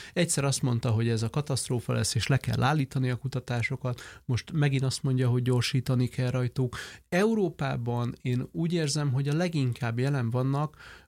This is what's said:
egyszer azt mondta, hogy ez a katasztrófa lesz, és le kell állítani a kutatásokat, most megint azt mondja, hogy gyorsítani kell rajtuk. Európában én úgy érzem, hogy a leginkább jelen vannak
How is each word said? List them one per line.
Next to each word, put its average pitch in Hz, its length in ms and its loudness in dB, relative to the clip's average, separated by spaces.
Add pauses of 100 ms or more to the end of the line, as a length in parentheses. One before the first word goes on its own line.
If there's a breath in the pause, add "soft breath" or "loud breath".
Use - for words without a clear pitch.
(140)
egyszer 170 300 2
azt 139 180 0
mondta, 120 300 2
hogy 113 160 2
ez 113 160 2
a 113 60 -2
katasztrófa 127 640 -2
lesz, 113 220 0
és 107 120 0
le 131 100 4
kell 117 260 0
állítani 135 460 0
a 123 60 0
kutatásokat, 123 840 -4 (240 loud breath)
most 117 260 -2
megint 143 320 2
azt 131 200 -2
mondja, 127 260 2
hogy 123 120 2
gyorsítani 123 680 2
kell 127 220 -2
rajtuk. 123 480 -2 (320 loud breath)
Európában 139 1120 0
én 123 300 -2
úgy 165 220 -2
érzem, 147 380 0
hogy 135 160 0
a 147 80 0
leginkább 131 640 0
jelen 131 300 2
vannak 135 480 0 (300 loud breath)